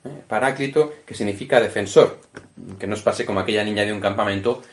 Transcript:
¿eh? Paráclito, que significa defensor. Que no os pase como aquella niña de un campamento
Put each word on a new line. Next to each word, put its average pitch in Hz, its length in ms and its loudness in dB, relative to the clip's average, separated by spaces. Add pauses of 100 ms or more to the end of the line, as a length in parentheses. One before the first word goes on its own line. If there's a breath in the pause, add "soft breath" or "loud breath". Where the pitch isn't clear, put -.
¿eh? - 60 -14 (160)
Paráclito, 135 680 0 (120)
que - 100 -14
significa 104 460 0
defensor. 104 600 4 (580)
Que 98 80 -8
no 104 80 -4
os 104 80 -6
pase - 240 0
como 98 140 -2
aquella 107 240 0
niña 104 200 0
de 104 80 -2
un 101 80 -6
campamento 101 640 0 (100)